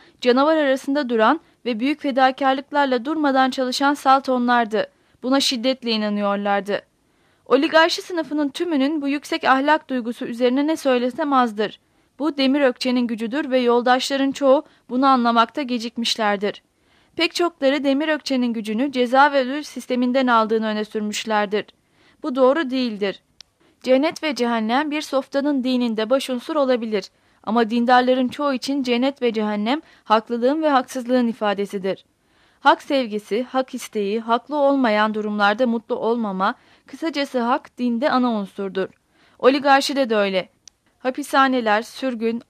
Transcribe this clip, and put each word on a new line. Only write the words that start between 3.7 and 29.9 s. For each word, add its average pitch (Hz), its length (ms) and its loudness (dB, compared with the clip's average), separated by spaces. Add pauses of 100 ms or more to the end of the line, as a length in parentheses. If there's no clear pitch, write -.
salt 269 360 2
onlardı. 240 600 0 (320)
Buna 262 160 2
şiddetle 254 520 -2
inanıyorlardı. 202 920 -2 (640)
Oligarşi 320 560 2
sınıfının 302 480 -4
tümünün 302 520 -2
bu 277 60 -6
yüksek 294 360 -4
ahlak 294 460 2
duygusu 247 360 -6
üzerine 247 420 0
ne 320 100 -2
söylesem 262 560 0
azdır. 220 460 0 (400)
Bu 294 180 -2
demir 269 240 2
ökçenin 247 460 0
gücüdür 233 440 -6
ve 254 80 2
yoldaşların 254 720 2
çoğu 277 340 4 (240)
bunu 254 160 0
anlamakta 233 560 2
gecikmişlerdir. 226 1040 -4 (520)
Pek 339 200 -2
çokları 285 480 0
demir 277 240 0
ökçenin 262 460 -2
gücünü 220 380 -4
ceza 262 400 2
ve 277 80 2
ödül 269 240 -2
sisteminden 247 640 -2
aldığını 226 400 2
öne 214 180 -4
sürmüşlerdir. 208 800 -4 (580)
Bu 285 120 -6
doğru 269 340 2
değildir. 214 520 -4 (640)
Cennet 269 400 0
ve 302 120 -2
cehennem 240 560 -2
bir 302 100 -4
softanın 277 640 -2
dininde 233 460 -2
başunsur 262 460 -2
olabilir. 240 540 -2 (340)
Ama 226 260 0
dindarların 247 580 4
çoğu 285 260 -2
için 269 300 -4
cennet 247 380 -2
ve 240 120 0
cehennem 214 480 -2 (220)